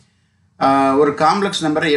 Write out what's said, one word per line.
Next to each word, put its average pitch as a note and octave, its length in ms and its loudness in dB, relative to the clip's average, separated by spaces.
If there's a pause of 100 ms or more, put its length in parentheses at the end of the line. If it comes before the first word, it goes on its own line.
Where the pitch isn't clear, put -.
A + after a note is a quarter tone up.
(600)
ஆ, C3+ 60 0 (340)
ஒரு D3 100 2 (100)
complex F3+ 460 0
நம்பரை D#3 300 -2